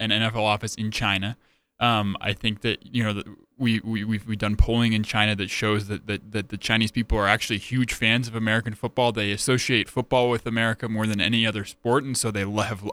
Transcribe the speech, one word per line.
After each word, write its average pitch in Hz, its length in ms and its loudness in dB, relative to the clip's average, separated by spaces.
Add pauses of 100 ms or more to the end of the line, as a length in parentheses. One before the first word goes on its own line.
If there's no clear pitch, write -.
an 113 100 -2
N 107 120 2
F 113 120 0
L 107 120 0
office 104 280 0
in 107 160 -4
China. 101 460 -2 (420)
Um, 107 440 2
I 101 100 -2
think 107 300 -4
that, - 240 -4
you 123 160 -2
know, 107 100 0
that 101 140 -8 (320)
we, 113 220 2
we, 110 240 -4
we've, 107 220 -2
we've 110 120 -4
done 104 180 -2
polling 117 380 4
in 107 80 2
China 107 340 0
that 95 140 -4
shows 104 380 0
that, 104 180 -8
that, 104 260 -6
that 104 160 -4
the 104 80 -8
Chinese 110 360 0
people 113 260 0
are 101 100 2
actually 107 300 2
huge 127 340 -2
fans 117 340 2
of 113 80 -8
American 110 380 0
football. 120 400 0
They 104 200 -2
associate 120 580 2
football 123 400 2
with 117 160 -2
America 113 420 -2
more 110 180 -2
than 104 140 0
any 113 260 2
other 104 200 -2
sport, 131 380 0
and 131 120 -6
so 113 140 -2
they 101 140 -2
lo-, 104 180 0
have 101 300 -6